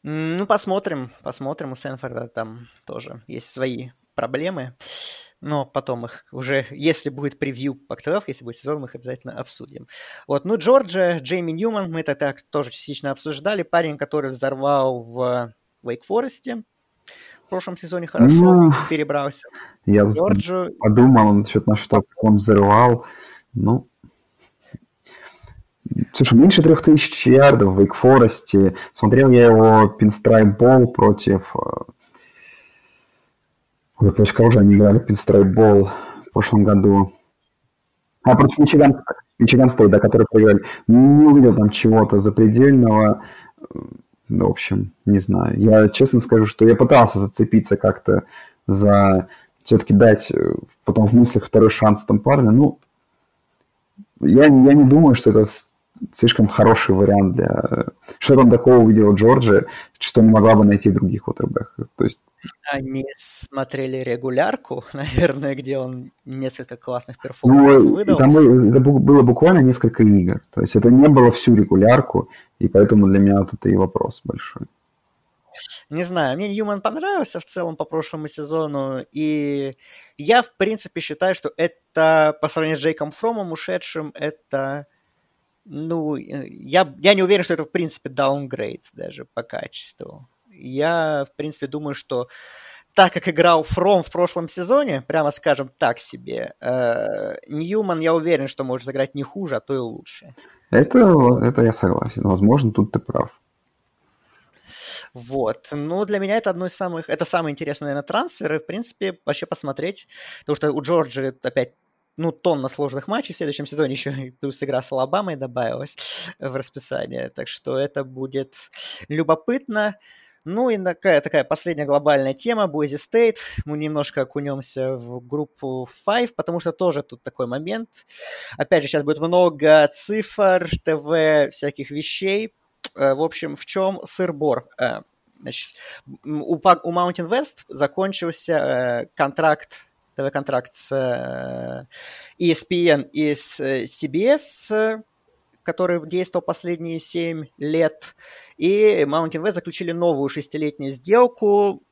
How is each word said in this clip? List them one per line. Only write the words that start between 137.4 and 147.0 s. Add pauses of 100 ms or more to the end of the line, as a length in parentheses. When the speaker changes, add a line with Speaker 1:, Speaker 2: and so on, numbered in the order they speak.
Speaker 1:
закончился,
э, (100)
контракт, (260)
Т
В-контракт
с,
э, (520)
И
С
П
Н (100)
и
с,
э,
Си
Би
Эс,
э, (600)
который
действовал
последние
семь (100)